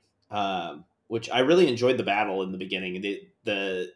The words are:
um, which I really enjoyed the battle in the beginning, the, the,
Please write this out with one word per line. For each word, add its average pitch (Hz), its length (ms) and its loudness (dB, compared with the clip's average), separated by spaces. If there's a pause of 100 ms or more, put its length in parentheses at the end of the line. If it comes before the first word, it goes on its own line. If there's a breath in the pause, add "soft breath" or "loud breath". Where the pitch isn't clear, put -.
(320)
um, 90 540 -4 (240)
which 117 200 -6
I 123 100 2
really 165 280 6
enjoyed 123 300 2
the 110 60 -2
battle 101 380 0
in 92 100 -4
the 92 60 -8
beginning, 92 440 -6
the, 101 200 -4 (220)
the, 98 520 -4